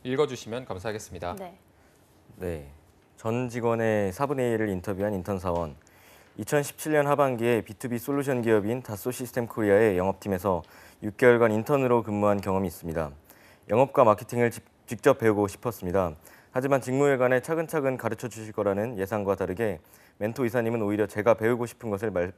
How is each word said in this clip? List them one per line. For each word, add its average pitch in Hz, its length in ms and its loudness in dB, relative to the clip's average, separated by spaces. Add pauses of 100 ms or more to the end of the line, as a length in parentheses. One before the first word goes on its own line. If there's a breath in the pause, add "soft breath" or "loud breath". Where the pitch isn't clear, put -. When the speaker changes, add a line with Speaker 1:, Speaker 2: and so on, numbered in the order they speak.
Speaker 1:
읽어주시면 127 600 -2
감사하겠습니다. 95 720 -8
Speaker 2:
네. - 220 -14 (800 soft breath)
Speaker 3:
네. 80 320 -8 (480)
전 120 320 -4
직원의 113 640 0
사분의 131 400 -2
일 107 80 0
를 110 100 0
인터뷰한 98 420 -4
인턴 95 260 -4
사원. 85 360 -4 (640 soft breath)
이천십칠 147 540 -4
년 147 140 4
하반기에 120 560 2
비투비 117 360 -8
솔루션 135 440 -2
기업인 110 400 2
다소 113 280 -6
시스템 120 360 -6
코리아의 104 500 4
영업팀에서 92 680 0 (400 loud breath)
육 107 140 -8
개월간 117 340 8
인턴으로 120 520 2
근무한 104 400 2
경험이 95 260 0
있습니다. 80 420 -6 (600 loud breath)
영업과 131 340 4
마케팅을 113 460 4
직-, - 120 -10 (240)
직접 127 320 2
배우고 104 300 2
싶었습니다. 92 680 -2 (360 loud breath)
하지만 135 320 0
직무에 135 340 2
관해 127 240 2
차근차근 156 560 -2
가르쳐 110 320 -6
주실 110 240 -12
거라는 104 460 -2
예상과 98 380 -2
다르게 92 440 -4 (380 soft breath)
멘토 117 260 -4
이사님은 113 380 -2
오히려 104 240 0
제가 107 280 2
배우고 117 300 0
싶은 117 240 -10
것을 104 220 -4
말-, 90 260 -2